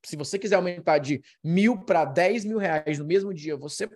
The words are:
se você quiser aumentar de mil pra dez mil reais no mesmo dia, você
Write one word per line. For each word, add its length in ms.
se 100
você 240
quiser 160
aumentar 440
de 220
mil 420
pra 200
dez 400
mil 140
reais 420
no 40
mesmo 300
dia, 220
você 400